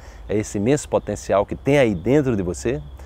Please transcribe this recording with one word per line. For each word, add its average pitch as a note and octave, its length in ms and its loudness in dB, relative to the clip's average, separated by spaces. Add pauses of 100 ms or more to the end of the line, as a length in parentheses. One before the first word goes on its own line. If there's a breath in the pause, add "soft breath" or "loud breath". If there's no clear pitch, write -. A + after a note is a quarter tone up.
(280 loud breath)
a G2 60 -2
esse G#2+ 240 -2
imenso B2 300 0
potencial G2+ 580 0
que - 80 -10
tem C#3 240 2
aí A#2 160 4
dentro B2 400 2
de G2 80 0
você. A#2 400 -4 (240 loud breath)